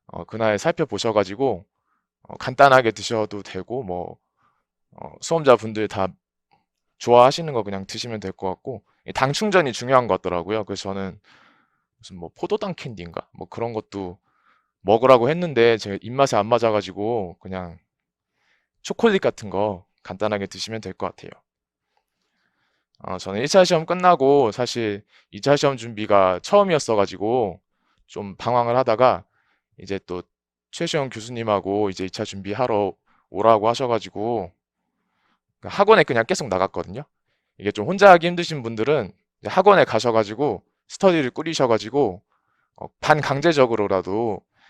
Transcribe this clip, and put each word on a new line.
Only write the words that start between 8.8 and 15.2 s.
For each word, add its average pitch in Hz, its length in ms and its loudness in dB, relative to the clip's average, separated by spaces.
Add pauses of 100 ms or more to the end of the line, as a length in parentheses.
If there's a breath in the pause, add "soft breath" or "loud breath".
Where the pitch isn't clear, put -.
이 - 80 -14
당 135 180 0
충전이 180 400 0
중요한 123 360 2
것 95 140 0
같더라고요. 90 420 -4
그래서 98 200 -10
저는 98 360 -8 (800 soft breath)
무슨 - 200 -20
뭐 85 180 -14
포도당 190 400 -4
캔디인가? 90 560 -14
뭐 - 160 -16
그런 117 260 -8
것도 98 440 -10 (640)
먹으라고 117 480 6